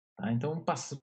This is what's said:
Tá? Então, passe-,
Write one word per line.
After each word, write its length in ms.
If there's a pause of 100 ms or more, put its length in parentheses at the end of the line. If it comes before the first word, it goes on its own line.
(180)
Tá? 140
Então, 320
passe-, 400